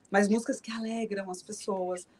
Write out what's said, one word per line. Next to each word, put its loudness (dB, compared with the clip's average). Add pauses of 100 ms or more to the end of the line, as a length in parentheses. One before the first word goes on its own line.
(100)
mas 6
músicas 2
que -14
alegram -4
as -8
pessoas, -4 (140)